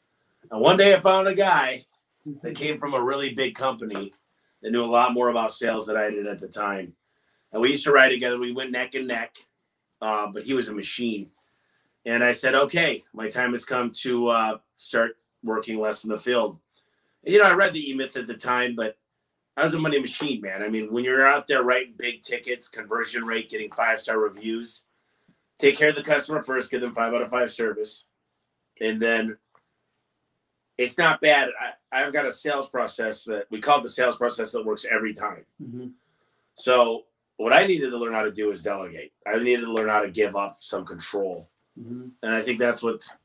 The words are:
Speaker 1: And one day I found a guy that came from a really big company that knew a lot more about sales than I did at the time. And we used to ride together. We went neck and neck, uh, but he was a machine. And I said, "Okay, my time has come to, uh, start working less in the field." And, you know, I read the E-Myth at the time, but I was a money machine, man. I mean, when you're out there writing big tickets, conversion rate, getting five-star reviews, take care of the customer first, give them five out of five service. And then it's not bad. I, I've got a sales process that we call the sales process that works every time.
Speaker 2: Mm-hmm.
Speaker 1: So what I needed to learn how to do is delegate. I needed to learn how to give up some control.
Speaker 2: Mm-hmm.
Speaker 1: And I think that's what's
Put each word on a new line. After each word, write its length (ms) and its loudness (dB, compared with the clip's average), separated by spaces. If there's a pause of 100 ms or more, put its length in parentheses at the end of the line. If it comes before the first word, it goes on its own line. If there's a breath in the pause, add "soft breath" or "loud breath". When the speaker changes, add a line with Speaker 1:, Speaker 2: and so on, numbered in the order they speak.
(500)
Speaker 1:
And 100 -4
one 180 6
day 180 8
I 60 4
found 260 4
a 80 0
guy 500 2 (560)
that 140 -10
came 240 -4
from 160 -4
a 80 0
really 320 -2
big 180 -2
company 580 -6 (520)
that 80 -6
knew 120 0
a 20 -2
lot 280 4
more 160 2
about 240 0
sales 320 -2
than 120 -2
I 120 0
did 160 -4
at 140 -8
the 100 -14
time. 440 -6 (580)
And 100 -2
we 80 4
used 140 0
to 80 2
ride 180 8
together. 300 0
We 140 -4
went 180 -8
neck 240 -6
and 120 -6
neck, 300 -6 (640)
uh, 260 -2
but 160 -10
he 100 -4
was 160 0
a 40 -10
machine. 540 -6 (800)
And 180 0
I 80 6
said, 240 2
"Okay, 480 2 (100)
my 140 -6
time 240 -2
has 140 -4
come 260 -2
to, 380 0
uh, 280 2 (180)
start 420 -2 (260)
working 340 -4
less 280 -2
in 40 -6
the 80 -2
field." 400 0 (680)
And, 80 2
you 60 8
know, 60 10
I 80 8
read 200 4
the 160 -6
E-Myth 260 -4
at 100 -6
the 120 -10
time, 380 0
but 220 -4 (600)
I 60 2
was 100 2
a 60 -2
money 200 0
machine, 400 -4
man. 240 -8
I 60 -4
mean, 240 -4
when 100 0
you're 240 4
out 200 4
there 160 2
writing 340 0
big 240 -6
tickets, 480 -8
conversion 560 -6
rate, 240 -6
getting 240 -10
five-star 440 -2
reviews, 640 -4 (760)
take 200 4
care 120 6
of 60 2
the 60 -6
customer 400 0
first, 300 -4
give 80 -2
them 140 -4
five 200 0
out 80 0
of 80 -4
five 220 0
service. 540 -4 (760)
And 220 -2
then 360 0 (1400)
it's 200 -2
not 220 4
bad. 300 6 (100)
I, 140 -8 (180)
I've 220 0
got 120 0
a 60 -4
sales 380 -4
process 560 -4
that 260 -6
we 80 -8
call 220 4
the 80 -6
sales 260 2
process 380 -2
that 120 -4
works 240 -2
every 240 0
time. 320 -8 (160)
Speaker 2:
Mm-hmm. 260 -12 (680)
Speaker 1:
So 500 4 (320)
what 160 -2
I 140 8
needed 240 0
to 80 -6
learn 160 -4
how 100 0
to 80 -2
do 200 -4
is 100 -8
delegate. 500 -8 (160)
I 160 0
needed 220 2
to 80 -4
learn 160 0
how 120 2
to 80 -2
give 280 0
up 200 -4
some 280 -6
control. 640 -6 (300)
Speaker 2:
Mm-hmm. 300 -14 (140)
Speaker 1:
And 100 -2
I 80 0
think 180 -4
that's 240 0
what's 260 -4 (160)